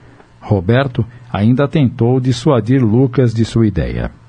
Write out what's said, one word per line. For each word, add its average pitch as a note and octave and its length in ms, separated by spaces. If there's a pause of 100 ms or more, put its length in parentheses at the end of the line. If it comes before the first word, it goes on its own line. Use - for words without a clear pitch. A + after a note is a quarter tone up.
(400)
Roberto A2+ 680 (280)
ainda B2 340
tentou B2+ 520
dissuadir B2+ 600
Lucas A#2+ 520
de A#2 100
sua A2+ 240
ideia. A#1+ 440 (180)